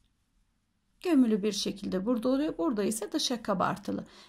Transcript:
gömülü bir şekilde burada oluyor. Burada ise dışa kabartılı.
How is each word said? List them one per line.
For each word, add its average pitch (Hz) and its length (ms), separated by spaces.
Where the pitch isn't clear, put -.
gömülü 247 420
bir 214 80
şekilde 202 540
burada 240 240
oluyor. 294 280
Burada 262 260
ise 220 280
dışa 247 320
kabartılı. 190 640